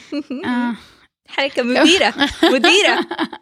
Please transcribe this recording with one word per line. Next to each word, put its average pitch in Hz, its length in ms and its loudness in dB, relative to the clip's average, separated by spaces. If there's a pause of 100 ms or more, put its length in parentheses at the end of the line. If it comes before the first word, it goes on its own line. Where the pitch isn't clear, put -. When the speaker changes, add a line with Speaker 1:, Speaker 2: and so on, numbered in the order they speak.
(140)
Speaker 1:
<laughs> 294 320 -8
Speaker 2:
آه. 240 280 -2 (540)
Speaker 1:
حركة 269 360 -4
مديرة. 254 500 2 (200)
Speaker 2:
<laughs> 339 200 2
Speaker 1:
مديرة. 320 540 2 (340)